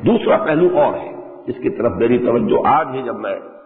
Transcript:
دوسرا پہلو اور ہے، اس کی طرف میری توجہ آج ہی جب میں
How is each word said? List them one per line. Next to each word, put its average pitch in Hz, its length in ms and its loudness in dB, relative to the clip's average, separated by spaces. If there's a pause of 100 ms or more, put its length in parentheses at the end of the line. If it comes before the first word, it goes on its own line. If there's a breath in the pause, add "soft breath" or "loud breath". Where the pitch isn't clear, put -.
دوسرا 202 300 2
پہلو 165 420 2
اور 120 160 2
ہے، - 180 -10 (340)
اس 123 160 -6
کی 127 80 0
طرف 117 220 -2
میری 117 260 2
توجہ 117 480 2
آج 147 280 2
ہی 131 80 -6
جب 117 140 -8
میں 104 180 -6 (320)